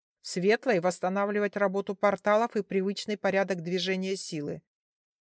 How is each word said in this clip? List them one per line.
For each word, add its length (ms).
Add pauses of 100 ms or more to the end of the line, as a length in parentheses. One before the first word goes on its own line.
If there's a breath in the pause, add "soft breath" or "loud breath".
(220)
Светлой 560
восстанавливать 760
работу 400
порталов 580
и 80
привычный 540
порядок 440
движения 540
силы. 480 (580)